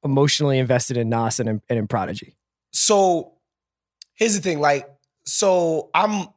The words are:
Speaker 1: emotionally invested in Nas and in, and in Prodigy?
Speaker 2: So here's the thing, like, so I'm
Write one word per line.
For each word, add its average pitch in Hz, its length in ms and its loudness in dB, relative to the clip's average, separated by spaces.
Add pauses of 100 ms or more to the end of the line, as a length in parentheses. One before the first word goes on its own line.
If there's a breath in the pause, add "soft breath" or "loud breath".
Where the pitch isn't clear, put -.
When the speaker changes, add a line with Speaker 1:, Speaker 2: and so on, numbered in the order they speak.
Speaker 1:
emotionally 139 560 2
invested 123 380 0
in 117 120 -2
Nas 113 300 -2
and 113 100 -2
in, 107 200 -4
and 120 100 0
in 104 80 -4
Prodigy? - 480 -6 (360)
Speaker 2:
So 190 600 0 (800)
here's 220 220 0
the 190 60 -4
thing, 160 180 -4
like, 143 300 0 (360)
so 175 680 0
I'm 196 440 0